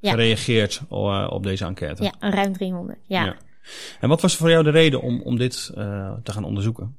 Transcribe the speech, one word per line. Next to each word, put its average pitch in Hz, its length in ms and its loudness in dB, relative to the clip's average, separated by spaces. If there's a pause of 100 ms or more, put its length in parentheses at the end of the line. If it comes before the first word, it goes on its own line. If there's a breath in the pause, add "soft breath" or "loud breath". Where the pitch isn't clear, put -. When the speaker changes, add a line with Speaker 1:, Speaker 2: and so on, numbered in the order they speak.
Speaker 1:
Ja. 202 100 0
Speaker 2:
gereageerd, 113 760 2
o-, 101 220 -2
eh, 98 220 0
op 98 100 -4
deze 95 220 -2
enquête. 85 380 -6
Speaker 1:
Ja, 208 280 -4
ruim 196 220 0
driehonderd, 185 540 -6
ja. 180 180 0
Speaker 2:
Ja. 92 120 -4 (640 loud breath)
En 113 80 2
wat 160 120 4
was - 160 2
voor 165 140 4
jou 165 140 6
de 151 60 4
reden 147 320 6
om, 123 200 -2
om 123 160 -2
dit, 123 360 -2
eh, 101 380 -6 (100)
te 107 100 -8
gaan 101 120 -4
onderzoeken? 107 540 -4